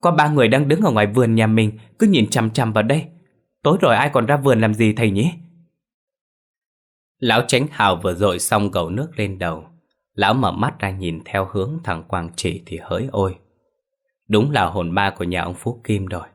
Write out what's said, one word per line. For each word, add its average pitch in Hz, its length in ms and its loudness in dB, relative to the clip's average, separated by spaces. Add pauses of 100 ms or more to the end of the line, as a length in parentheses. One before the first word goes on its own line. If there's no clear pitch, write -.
Có 175 100 2
ba 151 180 2
người 143 200 4
đang 135 200 2
đứng 156 120 2
ở 208 100 2
ngoài 107 160 4
vườn 117 280 2
nhà 113 120 4
mình, 110 320 2 (200)
cứ 226 80 4
nhìn 147 240 4
chằm 110 200 0
chằm 110 220 -2
vào 110 100 2
đây. 131 240 0 (560)
Tối 156 180 2
rồi 127 160 4
ai 135 160 0
còn 117 140 2
ra 139 100 2
vườn 135 240 2
làm 110 140 2
gì 110 180 2
thầy 110 180 0
nhỉ? 104 200 0 (1900)
Lão 117 240 2
Chánh 127 280 0
Hào 101 260 2
vừa 90 180 -2
dội 92 240 0
xong 101 320 0
gầu 87 200 -4
nước 120 260 -6
lên 98 220 -6
đầu, 82 260 -6 (500)
lão 104 200 2
mở 117 180 0
mắt 107 260 -4
ra 101 120 -4
nhìn 90 340 -6
theo 95 280 -4
hướng 107 320 -6
thằng 85 240 -6
Quang 85 280 -6
chỉ 85 300 -6
thì - 160 -12
hỡi 95 300 -6
ôi. 95 240 -2 (920)
Đúng 107 220 2
là 123 140 0
hồn 85 260 -4
ma 98 280 -2
của - 60 -6
nhà 87 180 -4
ông 87 120 -8
Phú - 300 -10
Kim 101 220 -4
rồi. 90 280 -10